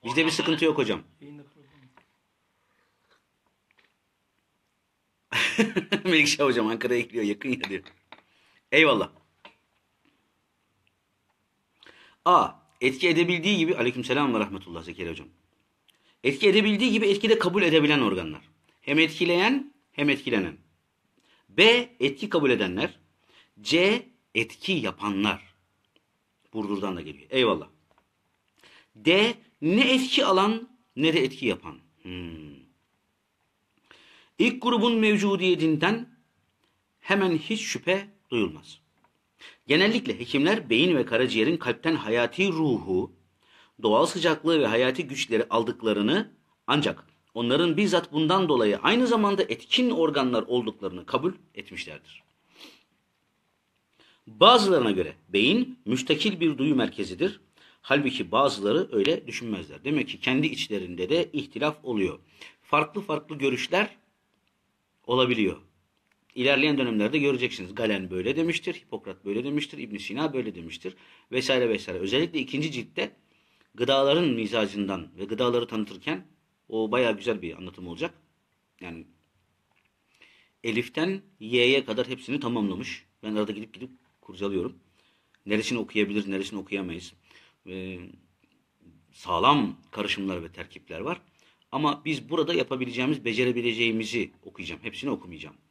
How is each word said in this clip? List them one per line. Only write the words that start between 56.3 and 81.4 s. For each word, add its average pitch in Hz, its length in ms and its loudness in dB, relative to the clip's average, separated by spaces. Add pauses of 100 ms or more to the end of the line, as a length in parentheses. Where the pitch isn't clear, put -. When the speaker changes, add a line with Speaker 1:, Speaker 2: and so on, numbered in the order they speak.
Speaker 1:
bir 156 180 0
duyu 139 180 0
merkezidir. 107 640 -4 (400)
Halbuki 135 500 -2
bazıları 117 600 2
öyle 117 360 0
düşünmezler. 92 560 -10
Demek 139 260 -4
ki - 100 -12
kendi 127 280 0
içlerinde 90 600 -6
de 170 240 0
ihtilaf 147 500 -6
oluyor. 101 360 -4 (420)
Farklı 156 400 -2
farklı 151 360 -8
görüşler 139 600 -2 (1080)
olabiliyor. 117 520 2 (800)
İlerleyen 139 400 2
dönemlerde 120 400 0
göreceksiniz. 123 580 -2
Galen 101 360 -2
böyle 92 240 -2
demiştir, 165 380 -4
Hipokrat - 520 -14
böyle 101 180 -4
demiştir, 147 340 -6
İbn 104 200 -12
Sina 135 360 -6
böyle 113 220 -6
demiştir 85 400 -14 (360)
vesaire 127 380 2
vesaire. 98 300 -4
Özellikle 139 400 0
ikinci 147 320 -4
ciltte 127 400 -8 (640)
gıdaların 139 540 4
mizacından 101 760 -2 (100)
ve 95 80 -8
gıdaları 120 420 0
tanıtırken 107 600 -8 (420)
o 110 220 -2
bayağı 120 260 2
güzel 104 240 -4
bir 82 160 -10
anlatım 92 300 -14
olacak. 107 260 -8 (680)
Yani 85 260 -16 (1600)
Elif'ten 156 580 -4 (180)
Y'ye 123 460 2